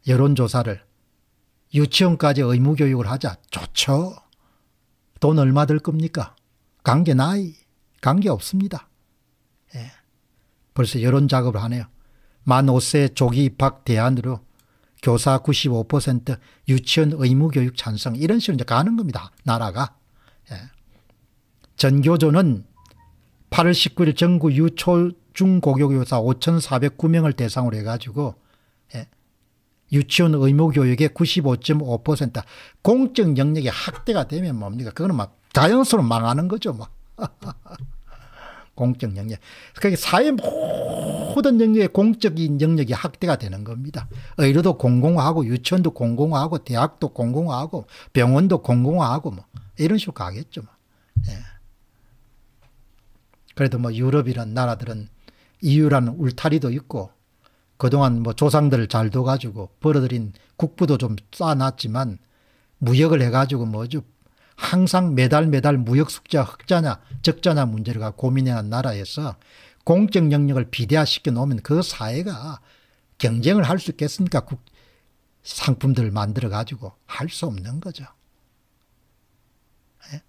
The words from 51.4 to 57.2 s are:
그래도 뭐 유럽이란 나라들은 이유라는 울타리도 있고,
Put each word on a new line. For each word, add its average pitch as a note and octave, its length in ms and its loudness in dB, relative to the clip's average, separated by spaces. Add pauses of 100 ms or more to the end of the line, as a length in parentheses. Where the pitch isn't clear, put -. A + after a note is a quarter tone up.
그래도 C3 240 -2
뭐 A#2+ 140 -4
유럽이란 B2 600 -2
나라들은 A2+ 540 -6 (540)
이유라는 C#3+ 560 2
울타리도 C#3+ 540 -2
있고, A#2 400 -10 (680)